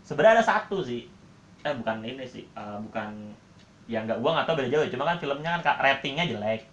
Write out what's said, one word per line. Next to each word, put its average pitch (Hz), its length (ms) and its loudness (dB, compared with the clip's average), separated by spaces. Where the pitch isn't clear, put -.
Sebenarnya 214 380 6
ada 220 80 4
satu 208 320 0
sih. 120 260 -4
Eh, 151 120 -2
bukan 113 300 -4
ini 127 220 -8
sih, - 240 -12
eh, 104 320 -10
bukan, 107 500 -8
ya 113 160 -4
nggak, 113 180 -2
gua 143 160 2
nggak 135 140 0
tahu 160 100 2
beda 120 120 0
jauh 151 120 4
ya. 123 80 -2
Cuma 127 140 -4
kan 170 140 0
filmnya 147 340 -4
kan 170 100 -2
ka-, 147 160 2
ratingnya 139 480 0
jelek. 110 460 -2